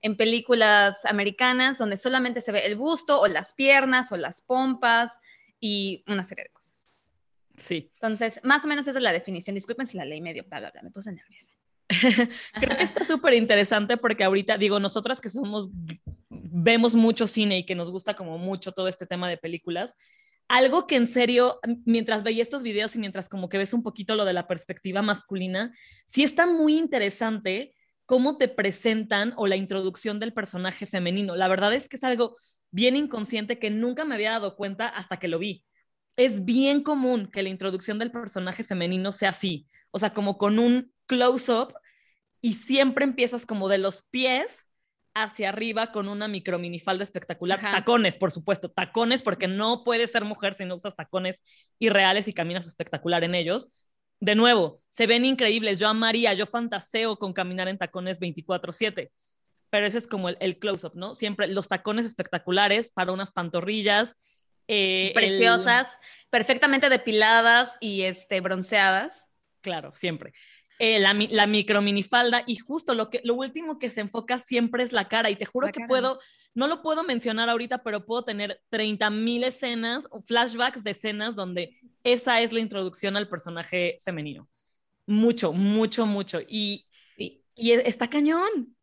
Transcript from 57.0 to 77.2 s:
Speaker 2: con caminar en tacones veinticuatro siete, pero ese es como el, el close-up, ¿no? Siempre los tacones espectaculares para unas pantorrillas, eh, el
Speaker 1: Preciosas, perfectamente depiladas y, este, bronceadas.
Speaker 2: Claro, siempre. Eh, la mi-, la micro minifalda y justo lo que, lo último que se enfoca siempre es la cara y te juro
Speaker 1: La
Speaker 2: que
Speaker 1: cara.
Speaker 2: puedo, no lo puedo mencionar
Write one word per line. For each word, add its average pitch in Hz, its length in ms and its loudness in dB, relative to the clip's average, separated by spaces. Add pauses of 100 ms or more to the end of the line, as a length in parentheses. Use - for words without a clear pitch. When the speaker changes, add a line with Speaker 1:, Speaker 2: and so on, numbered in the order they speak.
Speaker 2:
con 190 140 -6
caminar 185 360 -4
en 190 100 -6
tacones 180 420 -6
veinticuatro 175 520 -6
siete, 208 380 -4 (600)
pero 208 160 2
ese 208 120 0
es 233 80 -6
como 190 220 -4
el, 175 120 -6
el 185 180 -2
close-up, 190 360 -6
¿no? 180 200 -12
Siempre 208 340 -4
los 190 200 -2
tacones 208 380 -2
espectaculares 202 840 0
para 185 220 -2
unas 185 200 -6
pantorrillas, 202 840 0 (520)
eh, 190 400 0
el 190 60 -4
Speaker 1:
Preciosas, 233 800 4 (340)
perfectamente 269 600 4
depiladas 233 880 6
y, 202 220 -4
este, 185 380 -2
bronceadas. 190 840 0 (380)
Speaker 2:
Claro, 156 320 -8
siempre. - 380 -8 (480)
Eh, 220 200 4
la 196 120 6
mi-, 208 160 2
la 208 200 4
micro 208 340 2
minifalda 240 640 2
y 233 100 -4
justo 285 380 -4
lo 220 160 -2
que, 247 140 -4
lo 240 100 0
último 302 460 -8
que 247 80 -6
se 233 120 -8
enfoca 233 380 -6
siempre 240 460 0
es 240 80 -6
la 208 160 -2
cara 220 200 0
y 208 80 0
te 202 80 -8
juro 262 220 -2
Speaker 1:
La 302 60 -4
Speaker 2:
que - 80 -8
Speaker 1:
cara. 233 80 -10
Speaker 2:
puedo, 262 320 0 (340)
no 262 140 0
lo 320 140 -2
puedo 320 200 0
mencionar 233 460 -2